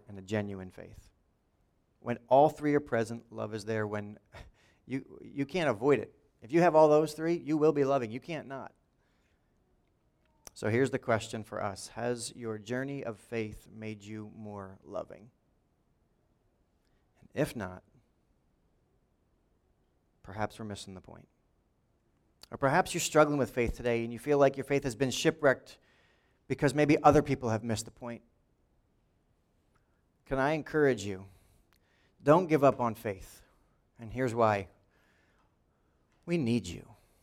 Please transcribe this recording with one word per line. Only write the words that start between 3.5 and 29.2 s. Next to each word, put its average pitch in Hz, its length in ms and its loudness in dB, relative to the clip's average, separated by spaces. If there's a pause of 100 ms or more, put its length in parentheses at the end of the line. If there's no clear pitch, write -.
is 104 120 -10
there. 110 200 -2
When 104 320 -8 (340)
<laughs> - 340 -20
you, 131 180 -8 (180)
you - 240 -8
can't 160 240 0
avoid 120 300 2
it. 101 140 -10 (280)
If 113 120 -10
you 170 80 4
have 170 140 4
all 156 120 10
those 151 260 4
three, 165 220 -2
you 151 220 -4
will 151 160 6
be 143 100 2
loving. 131 280 0
You 123 80 -8
can't 147 280 -12
not. 131 240 -12 (1800)
So 107 160 -6
here's 123 220 0
the 131 80 -6
question 110 440 -4
for 101 200 -10
us. 98 260 -8
Has 117 460 -8
your 113 220 -8
journey 127 460 -8
of 104 140 -8
faith 107 560 -8
made 107 300 -12
you 107 320 -12
more 101 480 -14
loving? 87 460 -12 (1900)
And - 140 -20
if 151 220 -2
not, 92 280 -10 (2500)
perhaps 104 360 -8
we're 110 60 -12
missing 98 280 -12
the 92 80 -18
point. 82 260 -20 (1200)
Or 117 60 -10
perhaps 151 360 0
you're 170 80 -2
struggling 151 360 4
with 123 140 0
faith 117 240 0
today 117 280 -2
and 117 80 -8
you 117 80 -12
feel 143 180 0
like 139 200 4
your 135 60 -8
faith 139 200 0
has 127 120 -4
been 131 160 0
shipwrecked 147 640 0 (720)
because 135 260 0
maybe 151 300 4
other 147 180 8
people 131 280 -4
have 110 140 -2
missed 117 220 -4
the - 60 -20
point. 120 300 -14 (2000)